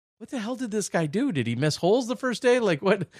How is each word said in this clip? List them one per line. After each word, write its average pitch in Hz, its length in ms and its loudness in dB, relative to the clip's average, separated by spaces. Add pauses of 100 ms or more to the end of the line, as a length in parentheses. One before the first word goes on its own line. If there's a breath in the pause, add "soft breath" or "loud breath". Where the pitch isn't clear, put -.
(180)
"What 233 140 -18
the 277 80 -6
hell 226 160 -6
did 226 160 -6
this 208 180 -2
guy 170 180 0
do? 226 240 0
Did 135 160 0
he 117 80 -2
miss 143 220 0
holes 220 300 2
the 240 80 -4
first 240 260 -4
day? 247 180 4
Like, 180 220 2
what, 190 260 2 (120)